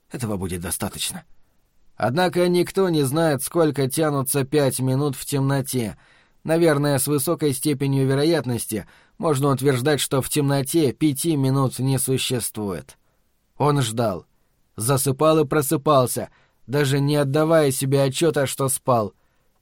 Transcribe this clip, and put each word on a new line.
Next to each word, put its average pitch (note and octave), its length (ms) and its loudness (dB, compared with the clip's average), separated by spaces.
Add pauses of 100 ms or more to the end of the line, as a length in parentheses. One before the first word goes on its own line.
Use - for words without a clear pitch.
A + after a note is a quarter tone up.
(120)
Этого A2+ 240 -6
будет F2+ 240 -6
достаточно». - 640 -8 (720)
Однако F3 520 0
никто F3 400 0
не D#3 160 2
знает, D3 380 0
сколько C#3+ 460 0
тянутся C#3+ 560 -2
пять C#3 360 0
минут C3 360 0
в - 80 -12
темноте. C3+ 720 -2 (460)
Наверное, D3 560 2
с - 80 -4
высокой D3 480 0
степенью C#3 520 0
вероятности C3+ 800 0 (300)
можно C#3+ 320 0
утверждать, C3+ 520 0
что - 200 -2
в - 80 -4
темноте C#3 640 0
пяти D#3 440 0
минут C3+ 420 0
не C3+ 200 0
существует. A2 1000 -4 (580)
Он C#3+ 240 2
ждал. A2 460 -4 (500)
Засыпал C#3 640 2
и D3+ 40 4
просыпался, C#3 840 0 (360)
даже C#3 340 0
не C#3+ 160 0
отдавая D3+ 540 4
себе C3+ 320 0
отчета, C#3+ 440 2
что C3+ 220 -2
спал. A#2 460 0 (480)